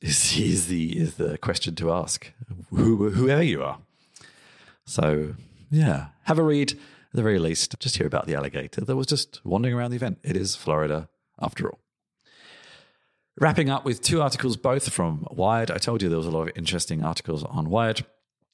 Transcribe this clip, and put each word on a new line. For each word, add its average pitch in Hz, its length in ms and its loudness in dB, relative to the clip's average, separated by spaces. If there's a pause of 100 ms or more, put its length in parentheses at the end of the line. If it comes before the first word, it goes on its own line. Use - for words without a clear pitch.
is, - 380 2
is 90 300 2
the, 82 280 -2
is 160 180 0
the 80 240 -2
question 85 380 -4
to 82 160 0
ask, - 400 -4 (380)
who, 104 400 4
whoever 131 320 4
you 80 220 0
are. 69 140 -6 (1080)
So, 76 480 0 (360)
yeah, 98 380 2 (160)
have 160 140 2
a 165 60 4
read 143 280 2
at - 60 -16 (340)
the 123 100 0
very 104 180 4
least. - 400 -2
Just - 160 -2
hear - 100 0
about - 200 -2
the 76 100 -2
alligator 69 460 -6
that 131 140 -2
was 131 120 -2
just - 360 -4
wandering 120 300 0
around 120 160 -4
the 123 60 -4
event. 120 260 -4
It 95 140 -2
is 95 180 -2
Florida, 78 540 0 (320)
after - 280 -4
all. - 120 -12 (1600)
Wrapping 151 300 4
up 135 140 -2
with 123 180 -2
two 165 180 2
articles, 131 360 0
both 131 360 0
from 80 380 0
Wired. 110 400 2
I - 80 -4
told 117 240 0
you 92 60 2
there 82 100 2
was 80 80 -2
a 85 40 -2
lot 80 180 0
of - 80 -8
interesting 82 480 -2
articles 80 400 -4
on 78 240 -2
Wired 110 360 2 (500)